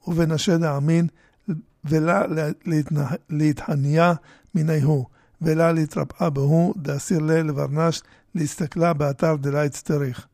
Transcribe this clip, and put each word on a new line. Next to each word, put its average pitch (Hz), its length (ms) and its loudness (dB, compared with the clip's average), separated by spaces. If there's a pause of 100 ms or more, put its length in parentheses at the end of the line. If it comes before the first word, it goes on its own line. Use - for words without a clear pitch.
ובנשה 165 520 2
דאמין, 160 480 2 (760)
ולה 160 420 2
לה-, 156 240 -2 (160)
להתנה-, 147 480 0 (160)
להתעניה 151 840 2 (420)
מיניהו, 151 520 0 (360)
ולה 165 300 2
להתרפאה 160 580 -2
בהו, 147 460 2
דאסיר 147 420 -4
לה 160 240 2
לברנש 151 600 -2 (320)
להסתכלה 165 580 -2
באתר 151 440 0
דלייץ 143 460 -2
צריך. 143 520 -4